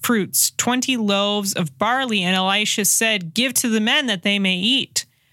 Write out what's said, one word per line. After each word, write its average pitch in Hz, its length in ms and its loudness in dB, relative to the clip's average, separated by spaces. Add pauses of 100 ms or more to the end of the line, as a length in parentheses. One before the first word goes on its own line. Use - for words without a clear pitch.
fruits, - 560 0
twenty 247 400 0
loaves 202 560 0
of 165 240 -4
barley, 226 460 0
and 185 120 2
Elisha 196 500 0
said, 208 500 0
"Give 254 200 0
to 247 140 0
the 220 100 2
men 262 280 0
that 196 160 -4
they 202 160 2
may 185 180 2
eat." 233 480 -2 (280)